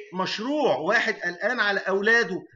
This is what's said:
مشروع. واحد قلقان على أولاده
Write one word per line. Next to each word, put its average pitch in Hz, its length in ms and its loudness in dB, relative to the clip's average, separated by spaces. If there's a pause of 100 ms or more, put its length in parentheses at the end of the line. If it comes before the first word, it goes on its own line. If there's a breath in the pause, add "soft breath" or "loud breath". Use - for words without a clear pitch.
(140)
مشروع. 202 640 0
واحد 208 360 0
قلقان 190 460 -4
على 202 200 2
أولاده 202 760 2